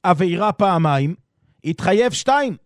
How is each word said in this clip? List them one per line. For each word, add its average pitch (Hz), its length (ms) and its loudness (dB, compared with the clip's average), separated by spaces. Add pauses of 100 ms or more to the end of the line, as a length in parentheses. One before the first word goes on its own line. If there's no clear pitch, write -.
עבירה 180 480 0
פעמיים, 165 640 0 (480)
התחייב 196 480 0
שתיים. 262 540 -2